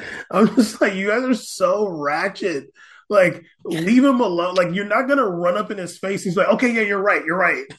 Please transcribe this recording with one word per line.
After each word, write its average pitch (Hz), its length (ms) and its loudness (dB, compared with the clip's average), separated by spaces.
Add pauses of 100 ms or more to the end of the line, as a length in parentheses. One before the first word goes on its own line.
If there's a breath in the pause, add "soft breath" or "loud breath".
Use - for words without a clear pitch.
(300 loud breath)
I'm 214 240 4
just - 260 0
like, 214 140 2
"You 196 140 -2
guys 226 160 0
are 254 100 0
so 196 540 0
ratchet. 160 760 -4 (420 loud breath)
Like, 180 340 2 (220 soft breath)
leave 196 400 2
him 262 160 4
alone. 180 340 0
Like, 175 200 0
you're 202 120 -2
not 240 220 0
gonna 277 200 2
run 175 280 0
up 208 140 -4
in 202 80 -8
his 175 200 -12
face." 196 260 -6
He's 185 120 -4
like, 190 120 4
"Okay, 240 260 2
yeah, 226 80 0
you're 202 200 -2
right. 175 220 0
You're 165 120 -4
right." 170 280 0 (140)